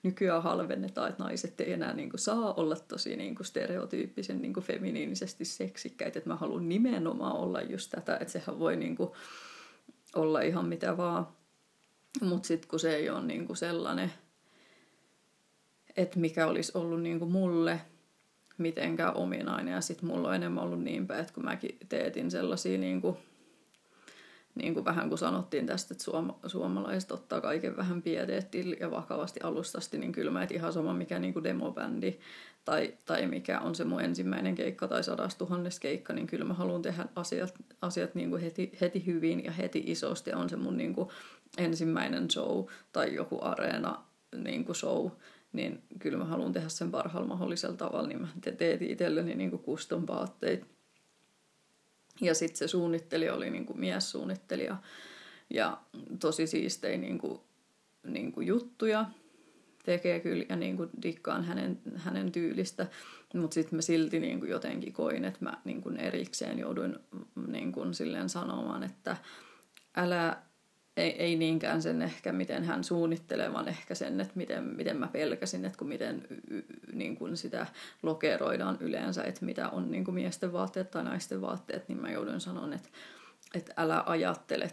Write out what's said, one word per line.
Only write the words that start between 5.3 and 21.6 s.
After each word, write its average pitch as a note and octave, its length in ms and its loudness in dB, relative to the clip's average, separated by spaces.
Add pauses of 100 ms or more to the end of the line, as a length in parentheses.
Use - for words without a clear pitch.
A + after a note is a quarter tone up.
seksikkäitä, - 760 -4
että D#3+ 100 -4
mä E3 60 0
haluan E3 340 0
nimenomaan G3+ 640 4
olla - 260 0
just - 300 -4
tätä, - 300 0
että E3+ 100 -6
sehän E3 280 -4
voi E3 160 4
niinku E3+ 400 0 (1000)
olla D#3 260 4
ihan E3+ 240 2
mitä E3+ 320 0
vaan. F3 300 2 (960)
Mut F#3 240 4
sit E3 200 2
kun D#3+ 140 -2
se D#3+ 160 4
ei D3+ 140 2
oo - 120 0
niinku E3 340 -2
sellainen, E3+ 560 0 (1900)
että F3+ 220 4
mikä D#3+ 280 6
olisi E3+ 280 2
ollut E3+ 260 2
niinku E3+ 240 0
mulle E3+ 560 4 (760)
mitenkään E3 580 2
ominainen. - 580 0
Ja F#3 80 0
sit F3 200 -4
mulla F2+ 280 2
on F#3+ 60 4
enemmän - 280 0
ollut - 200 0
niin F3+ 240 0
päin, - 140 -2
että - 120 -6
kun - 100 -4
mäkin - 340 -4 (120)